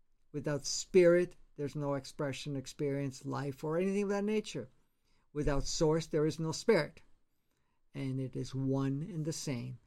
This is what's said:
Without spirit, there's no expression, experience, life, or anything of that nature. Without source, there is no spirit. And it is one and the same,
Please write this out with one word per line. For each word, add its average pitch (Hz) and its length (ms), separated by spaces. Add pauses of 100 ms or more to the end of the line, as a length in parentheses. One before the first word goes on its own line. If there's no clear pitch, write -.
(320)
Without 147 340
spirit, 175 680 (200)
there's 143 200
no 143 180
expression, 139 640
experience, 139 680
life, 135 380
or 156 160
anything 196 240
of 196 60
that 202 160
nature. 208 440 (640)
Without 143 340
source, 160 400
there 156 200
is 156 120
no 160 140
spirit. - 480 (920)
And 135 260
it 131 160
is 131 180
one 135 580
and 156 120
the 160 80
same, 127 540